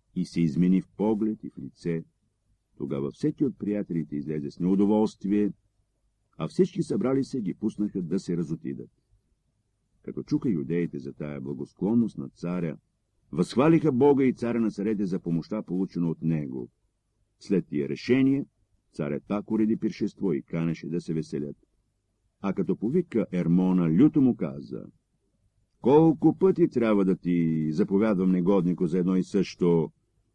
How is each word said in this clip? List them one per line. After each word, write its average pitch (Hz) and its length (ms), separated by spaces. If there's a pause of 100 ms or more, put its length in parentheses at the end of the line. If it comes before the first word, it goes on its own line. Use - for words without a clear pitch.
(140)
и 90 100
се - 160
измени 87 400
в - 160
поглед 107 480
и 71 60
в - 80
лице. 82 460 (720)
Тогава 69 340
всеки 156 340
от 120 140
приятелите 87 580
излезе 73 340
с - 100
неудоволствие, 101 920 (840)
а - 100
всички 185 340
събрали 131 420
се 131 160
ги 92 140
пуснаха 104 480
да 85 160
се 87 180
разотидат. 71 540 (1120)
Като - 200
чуха 143 280
юдеите 80 480
за 67 140
тая 73 280
благосклонност 85 800
на 67 100
царя, 85 480 (560)
възхвалиха 147 600
Бога 139 320
и 127 100
царя 117 260
на 107 100
царете 101 360
за 90 120
помощта, 85 440
получена 87 480
от 80 120
него. 71 480 (680)
След 92 280
тия 71 220
решения, 135 580 (460)
царят 71 360
пак 104 220
уреди 110 260
пиршество 98 560
и 67 100
канеше 82 460
да 85 120
се 85 140
веселят. 71 420 (840)
А 98 120
като 95 240
повика 123 560
Ермона, 90 580
люто 147 300
му 127 160
каза: 69 480 (960)
"Колко 156 580
пъти 180 300
трябва 110 360
да 92 120
ти 80 560
заповядвам, 95 580
негоднико, 90 560
за 85 120
едно 92 180
и 90 80
също? 85 640 (440)